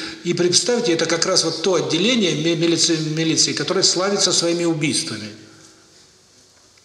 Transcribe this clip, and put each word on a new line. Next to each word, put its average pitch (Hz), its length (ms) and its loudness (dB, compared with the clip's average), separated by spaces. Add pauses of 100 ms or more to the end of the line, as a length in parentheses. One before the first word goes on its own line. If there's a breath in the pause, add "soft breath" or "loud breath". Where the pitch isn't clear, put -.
(240 loud breath)
и 175 100 0
представьте, 175 580 2
это 165 140 0
как 165 220 0
раз 180 160 2
вот 160 180 -4
то 185 140 2
отделение 170 580 2
ми-, 160 220 0
милиции, 165 420 2
милиции, 156 560 0
которое 170 300 -2
славится 196 500 0
своими 170 320 0
убийствами. 123 640 -2 (1600)